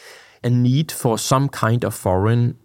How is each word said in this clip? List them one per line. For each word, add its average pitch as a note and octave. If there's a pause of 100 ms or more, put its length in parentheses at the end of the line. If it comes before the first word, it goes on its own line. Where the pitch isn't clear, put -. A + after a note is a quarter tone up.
(440)
A A#2+
need B2
for A2+
some C3+
kind A#2
of G#2
foreign A2